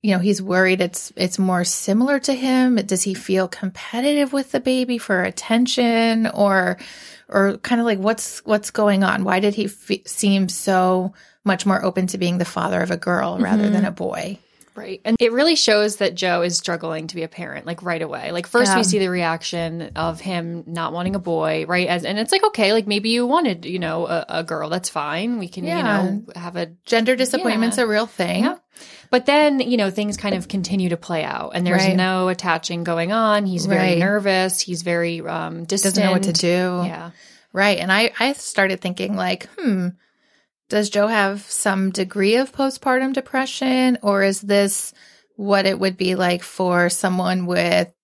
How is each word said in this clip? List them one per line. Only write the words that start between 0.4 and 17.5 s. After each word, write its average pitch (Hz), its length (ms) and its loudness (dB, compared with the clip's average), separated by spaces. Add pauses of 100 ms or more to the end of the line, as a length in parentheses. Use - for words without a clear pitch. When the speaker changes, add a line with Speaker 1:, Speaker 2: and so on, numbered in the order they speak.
Speaker 1:
worried 185 400 2
it's, - 340 -4
it's 180 240 -2
more 185 240 2
similar 247 560 0
to 277 140 -2
him? 254 420 2
Does 196 280 0
he 196 100 -2
feel 190 340 0
competitive 262 840 -2
with 277 200 -2
the 269 80 0
baby 254 380 0
for 185 260 0
attention, 226 1040 2
or, 185 500 2 (500)
or 196 300 2
kinda 233 260 0
like, 214 160 2
what's, - 460 -2
what's 208 260 0
going 202 320 4
on? 190 200 0
Why 190 160 2
did 202 160 2
he 214 100 -2
f-, - 420 -6
seem 196 420 2
so 185 640 2 (300)
much 190 220 0
more 190 180 2
open 185 240 0
to 190 100 -4
being 180 200 0
the 175 80 0
father 180 360 -2
of 180 100 -2
a 175 60 -2
girl 175 420 -2
rather 214 240 2
Speaker 2:
Mm-hmm. 208 100 2
Speaker 1:
than 196 120 2
a - 60 -4
boy? 175 480 -8 (360)
Speaker 2:
Right. 190 280 -12
And 226 160 0
it 233 120 4
really 302 240 4
shows 208 400 2
that 180 180 -2
Joe 175 300 0
is 175 120 -2
struggling 165 520 -6
to 180 80 -14
be 165 80 -6
a 160 40 -8
parent, 143 380 -14